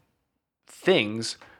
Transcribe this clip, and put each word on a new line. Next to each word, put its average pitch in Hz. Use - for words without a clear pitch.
things 113